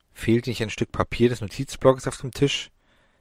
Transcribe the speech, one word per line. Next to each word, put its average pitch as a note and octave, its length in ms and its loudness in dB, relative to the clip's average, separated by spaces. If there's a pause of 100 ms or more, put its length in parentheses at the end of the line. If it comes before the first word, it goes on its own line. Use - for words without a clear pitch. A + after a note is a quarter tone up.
(140)
fehlt A#2 340 2
nicht A#2 140 -4
ein G#2+ 80 -2
Stück - 220 -4
Papier - 380 2
des B2 120 -4
Notizblocks C3 680 0
auf C3 100 -4
dem C3 140 -10
Tisch? - 400 0 (500)